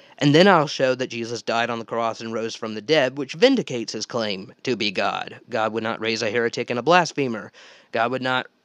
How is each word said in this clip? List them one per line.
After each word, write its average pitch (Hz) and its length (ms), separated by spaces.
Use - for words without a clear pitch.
and 147 140
then 180 140
I'll 160 200
show 131 260
that 123 140
Jesus 117 340
died 117 260
on 117 100
the 113 60
cross 113 380
and 113 100
rose 113 240
from 110 180
the 107 60
dead, 135 380
which 139 160
vindicates 170 580
his 107 140
claim 104 560
to 127 120
be 104 160
God. 98 480
God 110 240
would 113 80
not 113 180
raise 113 220
a 110 80
heretic 117 400
and 120 80
a 117 40
blasphemer. 135 720
God 117 180
would 127 120
not 127 240